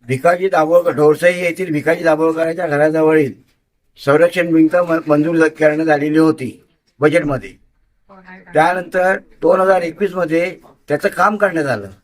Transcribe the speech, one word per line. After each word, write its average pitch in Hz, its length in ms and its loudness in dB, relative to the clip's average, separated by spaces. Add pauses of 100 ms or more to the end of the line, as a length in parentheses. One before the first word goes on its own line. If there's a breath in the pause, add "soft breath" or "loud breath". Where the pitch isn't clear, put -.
भिकाजी 170 420 0
दाभोळकर, 170 420 2
ढोरसई 151 420 2
येथील 175 380 -4
भिकाजी 160 320 -2
दाभोळकरांच्या 160 640 -2
घराजवळील 156 680 2 (720)
संरक्षण 165 480 2
भिंत 160 220 2
म-, 170 320 0
मंजूर 156 280 0
झ-, 156 240 0
करण्यात 156 300 0
आलेली 151 300 0
होती 156 460 -2 (340)
बजेटमध्ये. 143 500 0 (1040)
त्यानंतर 180 640 0 (240)
दोन 180 200 2
हजार 185 200 2
एकवीसमध्ये 170 760 -4 (300)
त्याचं 147 220 -2
काम 202 280 0
करण्यात 175 280 -2
आलं 107 220 -6 (160)